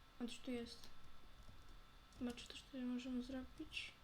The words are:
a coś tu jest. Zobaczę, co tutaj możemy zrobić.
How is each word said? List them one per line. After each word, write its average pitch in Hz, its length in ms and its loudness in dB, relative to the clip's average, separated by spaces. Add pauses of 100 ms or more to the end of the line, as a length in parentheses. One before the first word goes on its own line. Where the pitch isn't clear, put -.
(200)
a 240 80 4
coś - 120 0
tu - 120 2
jest. 240 260 2 (1400)
Zobaczę, 240 280 2
co - 60 -6
tutaj - 280 -2
możemy 247 420 6
zrobić. 262 680 0 (100)